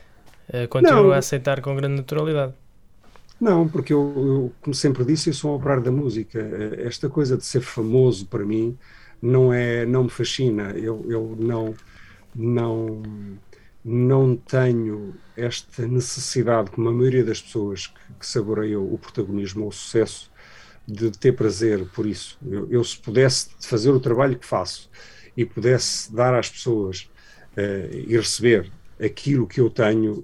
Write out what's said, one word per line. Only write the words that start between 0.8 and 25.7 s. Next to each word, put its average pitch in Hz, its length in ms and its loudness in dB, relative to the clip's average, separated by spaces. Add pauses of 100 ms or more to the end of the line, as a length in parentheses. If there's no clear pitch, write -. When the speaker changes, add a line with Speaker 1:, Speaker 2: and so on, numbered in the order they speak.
Speaker 2:
Não. 196 80 8
Speaker 1:
a 139 60 6
aceitar 135 440 -2
com 139 140 -4
grande 139 200 -2
naturalidade. 147 580 -2 (840)
Speaker 2:
Não, 175 280 6
porque 147 260 -2
eu, 143 220 2
eu, 135 460 0
como 143 140 -4
sempre 135 300 2
disse, 156 240 0
eu 156 40 2
sou 147 200 -2
um - 20 -2
operário 135 260 0
da 120 100 0
música. 117 480 -2
Eh, 107 460 -6
esta 120 240 -6
coisa 131 280 0
de - 80 -12
ser 127 160 -2
famoso, 117 680 2
para 104 180 -4
mim, 113 320 -2 (440)
não 127 320 4
é, 120 320 0
não 127 200 2
me 117 40 -2
fascina. 113 640 -2
Eu, 107 360 -6
eu 110 320 -4
não, 113 360 -2 (600)
não, 113 680 -2 (840)
não 127 500 4
tenho 113 800 0 (240)
esta 120 500 -6
necessidade, 120 840 0
como 113 180 0
a - 20 2
maioria 127 320 4
das 107 180 -4
pessoas 101 460 -6
que, - 120 -20 (200)
que - 60 -16
saboreiam 107 580 -2
o 95 140 -4
protagonismo 101 640 -6
ou 104 60 -6
o - 20 -10
sucesso, - 600 -2 (560)
de 107 240 -4
ter 127 220 4
prazer 104 600 0
por 107 120 -4
isso. - 400 -8
Eu, 101 240 -4
eu, 120 140 4
se - 140 -8
pudesse 131 520 2 (100)
fazer 117 320 2
o 131 80 6
trabalho 123 380 2
que - 80 -20
faço - 440 -4 (480)
e 120 80 0
pudesse - 680 0